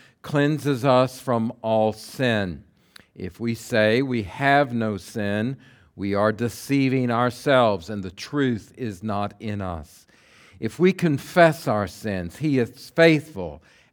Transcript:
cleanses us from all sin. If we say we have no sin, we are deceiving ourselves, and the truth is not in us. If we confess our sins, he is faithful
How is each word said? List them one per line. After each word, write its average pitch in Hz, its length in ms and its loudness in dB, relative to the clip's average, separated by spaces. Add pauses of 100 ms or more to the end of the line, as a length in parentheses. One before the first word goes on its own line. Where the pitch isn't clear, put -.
(220)
cleanses 143 600 -2
us 127 340 2
from 117 340 -2 (100)
all 110 300 2
sin. 107 680 -2 (560)
If 92 220 -12
we 117 140 -2
say 113 480 2
we 123 220 -4
have 139 500 0
no 110 240 -2
sin, 107 580 -4 (380)
we 98 200 -4
are 107 180 2
deceiving 127 800 0
ourselves, 120 800 2
and 104 140 -6
the 92 80 -8
truth 127 640 -4
is 104 260 -8
not 104 380 -4
in 104 220 -6
us. 85 440 -10 (540)
If - 180 -6
we 180 140 6
confess 165 720 2
our 104 200 0
sins, 92 500 -6
he 135 220 0
is - 320 -4
faithful 98 720 2 (300)